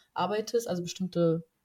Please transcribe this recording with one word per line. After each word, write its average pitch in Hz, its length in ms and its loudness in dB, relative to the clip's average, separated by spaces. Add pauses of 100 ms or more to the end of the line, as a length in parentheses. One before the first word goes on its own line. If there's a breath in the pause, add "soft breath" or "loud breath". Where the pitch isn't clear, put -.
(140 loud breath)
arbeitest, 214 540 -2
also 175 140 -2
bestimmte 170 600 0 (200)